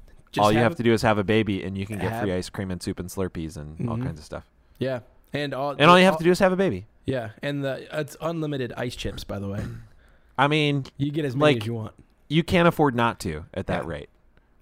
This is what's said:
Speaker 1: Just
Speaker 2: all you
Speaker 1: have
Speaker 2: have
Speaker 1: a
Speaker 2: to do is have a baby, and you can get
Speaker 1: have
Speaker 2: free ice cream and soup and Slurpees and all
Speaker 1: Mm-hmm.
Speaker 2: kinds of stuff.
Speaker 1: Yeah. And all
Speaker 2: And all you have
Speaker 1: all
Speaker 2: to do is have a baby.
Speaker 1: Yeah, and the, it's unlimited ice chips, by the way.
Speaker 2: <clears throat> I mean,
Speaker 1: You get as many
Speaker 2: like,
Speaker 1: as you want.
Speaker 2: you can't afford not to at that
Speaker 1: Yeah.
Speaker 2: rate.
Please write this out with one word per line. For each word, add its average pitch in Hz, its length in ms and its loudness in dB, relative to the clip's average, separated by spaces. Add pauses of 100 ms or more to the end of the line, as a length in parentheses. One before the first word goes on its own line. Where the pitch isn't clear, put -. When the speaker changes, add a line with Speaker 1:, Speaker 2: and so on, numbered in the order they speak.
(320)
Speaker 1:
Just 104 120 2
Speaker 2:
all 104 80 8
you 110 80 4
Speaker 1:
have 117 60 4
Speaker 2:
have 110 80 4
Speaker 1:
a - 20 -10
Speaker 2:
to 113 80 -6
do 117 100 6
is 107 80 2
have 110 160 4
a 104 60 0
baby, 107 400 0
and 95 120 -8
you 98 120 -6
can 107 100 -8
get 92 140 -4
Speaker 1:
have - 100 -6
Speaker 2:
free 101 120 -2
ice 90 180 -4
cream 95 180 -6
and 87 140 -8
soup - 160 -6
and 90 100 -8
Slurpees 82 480 -6
and 76 320 -8
all 113 60 -4
Speaker 1:
Mm-hmm. 120 100 -6
Speaker 2:
kinds - 140 -8
of - 60 -20
stuff. - 200 -12 (320)
Speaker 1:
Yeah. 127 220 -4 (340)
And 143 220 -4
all 139 160 -4
Speaker 2:
And 139 180 6
all 180 80 10
you 185 80 8
have 185 100 6
Speaker 1:
all - 40 -6
Speaker 2:
to 165 60 -4
do 175 60 6
is 180 60 4
have 185 160 4
a 180 40 -2
baby. 117 280 -2 (220)
Speaker 1:
Yeah, 117 240 -4 (100)
and 143 220 -6
the, 135 240 -6 (120)
it's 143 220 -8
unlimited 151 560 -4
ice 120 180 -6
chips, - 280 -10
by 98 160 -8
the 98 80 -6
way. 101 160 -6 (360)
Speaker 2:
<clears throat> - 380 -14
I 139 120 4
mean, 147 340 2 (140)
Speaker 1:
You 143 160 -2
get 156 100 -2
as 135 100 -4
many 147 200 6
Speaker 2:
like, 117 80 0
Speaker 1:
as 107 60 -6
you 120 80 -4
want. 110 180 -10 (340)
Speaker 2:
you 160 160 4
can't 175 240 4
afford 151 260 4
not 117 280 0
to 80 320 -6
at 95 140 -6
that 90 160 -2
Speaker 1:
Yeah. 76 60 -8
Speaker 2:
rate. 73 200 -10 (520)